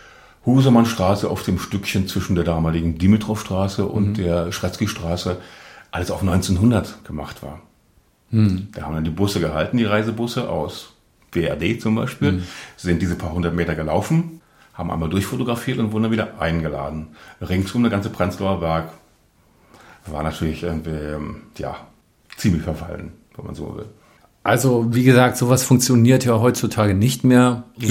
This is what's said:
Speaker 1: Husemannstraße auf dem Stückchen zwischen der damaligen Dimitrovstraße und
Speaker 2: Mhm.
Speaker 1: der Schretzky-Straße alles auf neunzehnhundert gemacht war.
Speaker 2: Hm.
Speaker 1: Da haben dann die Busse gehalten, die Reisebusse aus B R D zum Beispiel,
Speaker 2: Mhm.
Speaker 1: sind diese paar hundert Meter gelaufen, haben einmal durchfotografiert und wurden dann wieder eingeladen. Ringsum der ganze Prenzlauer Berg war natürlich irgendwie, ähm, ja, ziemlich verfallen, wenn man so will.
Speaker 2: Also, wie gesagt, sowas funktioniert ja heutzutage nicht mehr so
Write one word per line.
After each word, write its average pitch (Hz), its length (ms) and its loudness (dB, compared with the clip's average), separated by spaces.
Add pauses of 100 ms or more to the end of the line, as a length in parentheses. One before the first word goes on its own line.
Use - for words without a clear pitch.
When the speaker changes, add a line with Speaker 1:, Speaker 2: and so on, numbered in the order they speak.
(460)
Speaker 1:
Husemannstraße 117 840 4
auf 104 140 -4
dem 92 160 0
Stückchen 98 500 -4
zwischen 95 260 -4
der 85 100 2
damaligen 82 520 0
Dimitrovstraße 101 880 0
und 101 240 0
Speaker 2:
Mhm. 104 60 -2
Speaker 1:
der 87 380 0
Schretzky-Straße 90 840 -4 (540)
alles 90 200 -6
auf 92 120 -6
neunzehnhundert 95 840 0
gemacht - 380 -12
war. 71 180 -14 (680)
Speaker 2:
Hm. 101 440 2
Speaker 1:
Da 87 80 -10
haben 78 120 -6
dann 78 100 -2
die 80 60 -2
Busse 92 300 0
gehalten, 78 360 -2
die 117 80 2
Reisebusse 113 640 -2
aus - 460 -8 (360)
B 82 140 0
R 76 120 -2
D 92 220 -2
zum 110 160 0
Beispiel, 110 380 0
Speaker 2:
Mhm. 90 100 -2 (360)
Speaker 1:
sind 85 240 0
diese 85 140 0
paar 85 160 -6
hundert 85 220 -2
Meter 82 200 -2
gelaufen, 95 640 -2 (320)
haben 82 180 -6
einmal 80 200 -2
durchfotografiert 120 680 -2
und 107 140 -2
wurden 110 120 0
dann 113 80 0
wieder 107 280 -4
eingeladen. 78 680 -4 (380)
Ringsum 95 360 0
der 113 80 4
ganze 101 180 -2
Prenzlauer 95 520 -2
Berg 82 320 -2 (1160)
war 76 140 -6
natürlich 78 400 -4
irgendwie, 80 280 -4
ähm, 76 460 -8 (220)
ja, 65 160 -8 (600)
ziemlich 85 260 0
verfallen, 82 500 -8 (220)
wenn - 120 -16
man - 100 -10
so - 200 -10
will. - 100 -12 (580)
Speaker 2:
Also, 120 500 2
wie 127 80 2
gesagt, 123 340 8
sowas 123 280 2
funktioniert 123 600 6
ja 117 140 4
heutzutage 110 560 2
nicht 120 300 2
mehr 123 400 4 (160)
so 110 100 -2